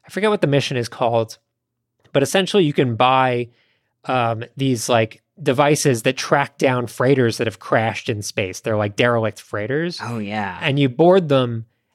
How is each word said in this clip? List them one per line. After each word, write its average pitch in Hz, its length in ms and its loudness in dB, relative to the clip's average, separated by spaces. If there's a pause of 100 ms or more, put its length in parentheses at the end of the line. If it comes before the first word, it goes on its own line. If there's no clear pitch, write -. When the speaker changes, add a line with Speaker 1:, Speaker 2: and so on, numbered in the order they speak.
Speaker 1:
I - 40 -20
forget 202 200 -2
what 208 120 0
the 165 60 2
mission 139 300 0
is 117 100 -4
called, 117 500 -2 (760)
but 139 100 2
essentially 190 400 2
you 147 100 2
can 127 220 0
buy, 127 540 2 (560)
um, 117 400 -2 (100)
these, 131 320 -2
like, 113 340 2 (220)
devices 143 600 2
that 131 120 0
track - 420 -2
down 127 300 0
freighters 127 500 2
that 117 100 -2
have - 120 -6
crashed 110 480 -2
in 107 140 -4
space. 95 400 -6
They're, 110 160 -2
like, 104 180 -2
derelict 117 460 0
freighters. 143 600 -6
Speaker 2:
Oh, 120 180 -8
yeah. 101 420 -6
Speaker 1:
And 143 180 0
you 139 100 4
board 170 400 4
them, 120 360 0 (300)